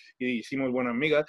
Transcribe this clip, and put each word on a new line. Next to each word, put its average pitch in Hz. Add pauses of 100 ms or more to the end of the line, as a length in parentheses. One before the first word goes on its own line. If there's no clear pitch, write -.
(200)
y 127
hicimos 135
buenas 123
migas, 151